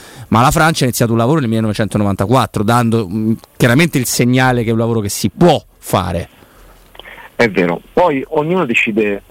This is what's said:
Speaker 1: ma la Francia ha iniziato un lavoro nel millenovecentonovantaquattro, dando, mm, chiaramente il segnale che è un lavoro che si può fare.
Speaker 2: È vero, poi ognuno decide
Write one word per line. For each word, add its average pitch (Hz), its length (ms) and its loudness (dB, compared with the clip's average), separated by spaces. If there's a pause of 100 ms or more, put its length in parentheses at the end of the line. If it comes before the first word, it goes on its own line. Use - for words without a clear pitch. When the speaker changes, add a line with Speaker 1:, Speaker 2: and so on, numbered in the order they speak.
(260)
Speaker 1:
ma 110 140 2
la 135 100 4
Francia 156 320 2
ha 135 60 2
iniziato 117 240 0
un 113 60 2
lavoro 131 200 2
nel 120 120 -2
millenovecentonovantaquattro, 107 1120 0
dando, 113 440 2
mm, 110 240 -2 (240)
chiaramente 143 420 2
il 120 80 -2
segnale 127 580 2
che 113 60 -2
è - 20 0
un 113 60 0
lavoro 113 200 0
che 101 100 -2
si - 220 -4
può 160 340 2 (140)
fare. 90 520 -4 (1080)
Speaker 2:
È 117 140 0
vero, 87 320 0 (100)
poi 151 360 0
ognuno 160 360 -2
decide 107 680 -2